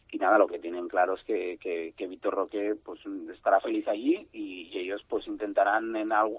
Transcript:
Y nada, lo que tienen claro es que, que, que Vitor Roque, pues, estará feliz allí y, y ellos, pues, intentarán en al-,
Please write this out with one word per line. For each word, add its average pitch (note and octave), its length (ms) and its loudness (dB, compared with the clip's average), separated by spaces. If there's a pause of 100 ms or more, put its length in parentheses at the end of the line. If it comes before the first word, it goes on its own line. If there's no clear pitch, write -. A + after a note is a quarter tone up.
(100)
Y - 80 -8
nada, G2 200 6
lo G2 80 8
que F2 120 -8
tienen F2 300 -6
claro F#2 280 2
es - 80 -20
que, F2+ 360 -2
que, E2+ 360 -6
que F#2+ 100 -6
Vitor F#2 280 -4
Roque, G2+ 400 -2 (100)
pues, F2+ 160 -14 (320)
estará G2 280 4
feliz A2 280 -2
allí B2+ 440 0
y, G2 400 -10
y - 60 -6
ellos, F#2+ 300 -6
pues, G#2 180 -4
intentarán G#2 720 0
en A2 160 -2
al-, G#2+ 260 2